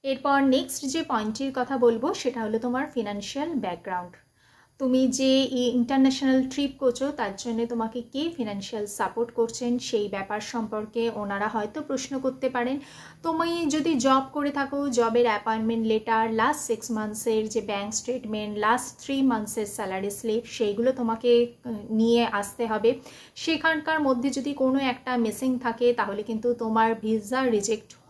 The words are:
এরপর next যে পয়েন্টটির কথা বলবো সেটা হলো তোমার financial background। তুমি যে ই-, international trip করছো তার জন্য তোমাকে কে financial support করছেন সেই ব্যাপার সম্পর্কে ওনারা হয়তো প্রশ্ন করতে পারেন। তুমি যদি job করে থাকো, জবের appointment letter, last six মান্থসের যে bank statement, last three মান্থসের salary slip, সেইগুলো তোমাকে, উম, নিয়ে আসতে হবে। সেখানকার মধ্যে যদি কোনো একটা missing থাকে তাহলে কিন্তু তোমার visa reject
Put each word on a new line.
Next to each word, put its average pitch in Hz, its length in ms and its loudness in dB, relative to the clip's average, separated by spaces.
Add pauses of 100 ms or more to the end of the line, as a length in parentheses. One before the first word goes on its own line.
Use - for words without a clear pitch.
এরপর 277 380 2
next 262 440 2
যে 294 180 -2
পয়েন্টটির 226 520 -2
কথা 254 220 -2
বলবো 233 360 4
সেটা 247 280 -4
হলো 220 180 -2
তোমার 247 340 -2
financial 208 640 -4
background। 180 580 -6 (680)
তুমি 262 280 2
যে 262 240 2 (200)
ই-, 247 240 0
international 262 640 4 (100)
trip 277 300 -2
করছো 262 320 0
তার 220 240 -4
জন্য 233 300 -4
তোমাকে 233 360 -4
কে 269 220 -6 (120)
financial 208 500 -6
support 226 480 -4
করছেন 233 460 -2
সেই 208 300 -2
ব্যাপার 196 320 -4
সম্পর্কে 214 640 -4 (120)
ওনারা 202 320 -2
হয়তো 220 340 -4
প্রশ্ন 262 380 -4
করতে 262 300 -2
পারেন। 254 280 -2 (460)
তুমি 330 420 0
যদি 302 300 0
job 262 280 4 (100)
করে 285 180 0
থাকো, 285 380 -2
জবের 233 360 4
appointment 220 640 0
letter, 220 460 2
last 247 280 2
six 220 300 -4
মান্থসের 214 580 0
যে 214 120 -2
bank 202 320 -4
statement, 214 640 -4
last 220 320 2 (100)
three 277 220 -2
মান্থসের 220 440 2
salary 196 460 -4
slip, 220 340 -2
সেইগুলো 220 460 0
তোমাকে, 240 400 0 (100)
উম, 240 480 -6
নিয়ে 233 420 4
আসতে 202 360 -4
হবে। 220 220 2 (460)
সেখানকার 320 680 0
মধ্যে 262 280 2
যদি 277 240 -4
কোনো 262 260 2
একটা 262 380 -2
missing 233 420 0
থাকে 240 340 0
তাহলে 208 300 -2
কিন্তু 226 300 -2
তোমার 226 360 2 (120)
visa 220 420 0
reject 214 480 0 (180)